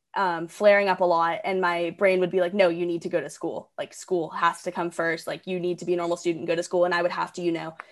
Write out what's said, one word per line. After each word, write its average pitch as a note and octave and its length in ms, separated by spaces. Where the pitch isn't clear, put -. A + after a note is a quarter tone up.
um, E3+ 320
flaring G3+ 400
up F#3 140
a F3+ 40
lot. E3 380
And F#3+ 160
my F3 380
brain F#3 220
would F3+ 100
be F#3 100
like, F3 140
"No, G3 160
you E3+ 160
need E3+ 160
to F#3 80
go F3 100
to C#3+ 120
school. - 440
Like, - 200
school E3 340
has - 320
to F3+ 100
come F3 200
first. E3 340
Like, D#3 220
you F#3 120
need F3 200
to F3 60
be F3 100
a - 20
normal E3+ 200
student E3+ 240
and E3+ 60
go E3 80
to E3+ 60
school." F3 240
And F3 80
I F3 80
would F3 100
have F3 220
to, F3+ 80
you E3+ 100
know, D#3+ 220